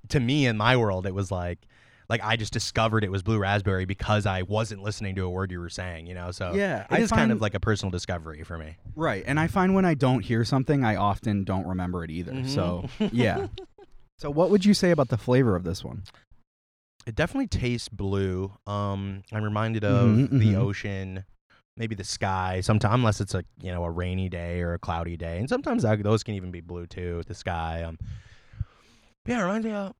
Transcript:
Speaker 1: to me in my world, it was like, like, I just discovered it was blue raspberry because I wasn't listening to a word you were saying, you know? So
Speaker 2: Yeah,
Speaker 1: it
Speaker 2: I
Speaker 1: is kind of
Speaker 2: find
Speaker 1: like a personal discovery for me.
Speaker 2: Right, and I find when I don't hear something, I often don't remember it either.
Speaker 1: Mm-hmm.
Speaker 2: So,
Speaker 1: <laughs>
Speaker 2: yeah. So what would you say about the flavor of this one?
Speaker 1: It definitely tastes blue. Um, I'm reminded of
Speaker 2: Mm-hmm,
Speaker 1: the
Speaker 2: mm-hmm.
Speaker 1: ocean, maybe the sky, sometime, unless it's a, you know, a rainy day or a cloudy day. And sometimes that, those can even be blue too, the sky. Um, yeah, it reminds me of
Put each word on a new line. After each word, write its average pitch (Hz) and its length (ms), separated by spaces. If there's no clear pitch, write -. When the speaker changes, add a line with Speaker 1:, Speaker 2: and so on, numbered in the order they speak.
Speaker 1:
to 151 100
me 135 260
in 117 120
my 117 200
world, 98 280
it 98 80
was 98 180
like, 87 280
like, 113 140
I 110 140
just 110 160
discovered 110 500
it 95 80
was 95 100
blue 110 160
raspberry 98 480
because 101 400
I 92 160
wasn't 101 400
listening 101 340
to 95 100
a 90 40
word 92 220
you 90 80
were 85 100
saying, 85 380
you 90 80
know? 87 160
So 87 220
Speaker 2:
Yeah, 190 320
Speaker 1:
it - 40
Speaker 2:
I - 100
Speaker 1:
is 226 120
kind - 200
of - 40
Speaker 2:
find 98 60
Speaker 1:
like 104 120
a 98 60
personal 101 320
discovery 82 520
for 82 140
me. 80 200
Speaker 2:
Right, 147 320
and 143 120
I 160 80
find 185 280
when 190 100
I 170 80
don't 127 280
hear 113 220
something, 131 400
I 110 120
often 101 480
don't 95 240
remember 90 360
it 85 60
either. 82 220
Speaker 1:
Mm-hmm. 131 160
Speaker 2:
So, 90 400
Speaker 1:
<laughs> 214 120
Speaker 2:
yeah. 113 360
So 147 140
what 170 180
would 190 160
you 208 80
say 185 180
about 151 180
the 120 100
flavor 123 360
of 90 80
this - 200
one? - 180
Speaker 1:
It 110 100
definitely 220 320
tastes 123 420
blue. 98 640
Um, 98 560
I'm 107 120
reminded 107 400
of 104 260
Speaker 2:
Mm-hmm, 127 300
Speaker 1:
the 107 140
Speaker 2:
mm-hmm. 98 80
Speaker 1:
ocean, 95 640
maybe 113 160
the 95 100
sky, 92 580
sometime, 110 400
unless 110 200
it's 98 140
a, 90 80
you 92 100
know, 87 120
a 85 80
rainy 90 380
day 87 320
or 85 120
a 85 60
cloudy 85 360
day. 82 220
And 110 100
sometimes 247 360
that, 107 180
those 104 220
can 107 100
even 92 160
be 87 120
blue 87 260
too, 87 400
the 87 80
sky. 82 480
Um, 82 160
yeah, 240 120
it 202 40
reminds 208 240
me 226 60
of 196 260